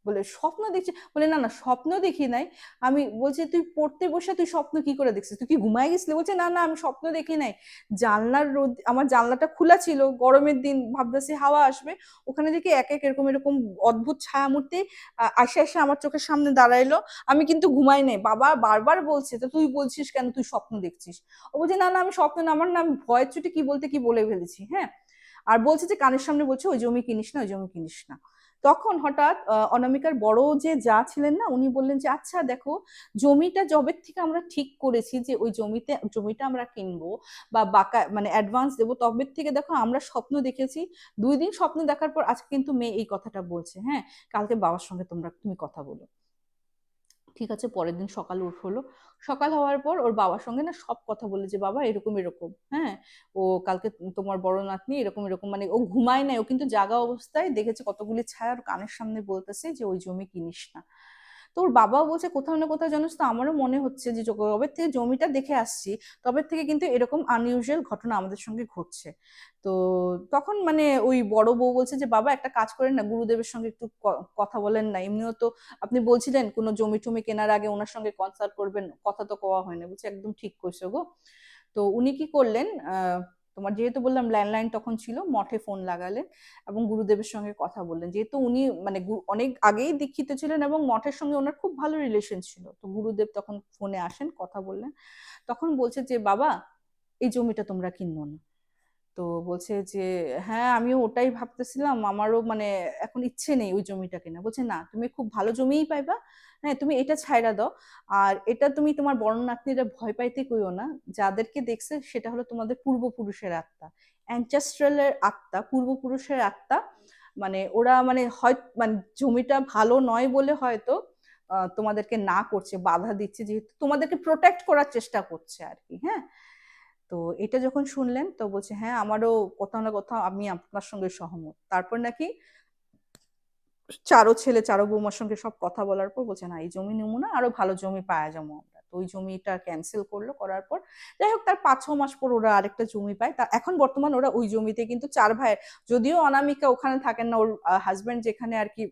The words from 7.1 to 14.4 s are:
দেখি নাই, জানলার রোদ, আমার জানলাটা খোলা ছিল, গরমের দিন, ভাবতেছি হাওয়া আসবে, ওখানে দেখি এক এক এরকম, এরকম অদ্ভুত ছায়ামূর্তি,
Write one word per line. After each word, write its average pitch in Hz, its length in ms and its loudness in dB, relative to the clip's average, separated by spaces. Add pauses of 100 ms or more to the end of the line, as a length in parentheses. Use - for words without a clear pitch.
দেখি 311 260 -4
নাই, 240 160 -2 (380)
জানলার 226 600 2
রোদ, 269 220 2 (140)
আমার 254 200 4
জানলাটা 247 420 4
খোলা 339 280 8
ছিল, 294 220 0 (180)
গরমের 269 420 8
দিন, 277 180 0 (140)
ভাবতেছি 269 440 -2
হাওয়া 285 280 6
আসবে, 262 300 2 (340)
ওখানে 302 240 0
দেখি 330 220 0
এক 262 180 2
এক 294 120 -2
এরকম, 277 240 2
এরকম 277 260 0 (280)
অদ্ভুত 226 400 2
ছায়ামূর্তি, 277 580 0 (400)